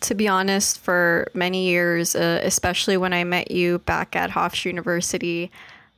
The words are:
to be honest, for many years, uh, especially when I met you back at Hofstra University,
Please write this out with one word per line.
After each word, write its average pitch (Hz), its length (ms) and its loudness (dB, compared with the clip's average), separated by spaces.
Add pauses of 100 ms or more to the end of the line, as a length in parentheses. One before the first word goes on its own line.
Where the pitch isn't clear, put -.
to - 160 -2
be 208 100 2
honest, 196 540 2
for 175 520 2
many 185 360 0
years, 175 480 2
uh, 170 260 2
especially 190 540 0
when 185 160 0
I 175 100 2
met 175 300 -2
you 175 280 2
back 165 360 -2
at 175 140 0
Hofstra 175 340 -2
University, 175 880 -4 (460)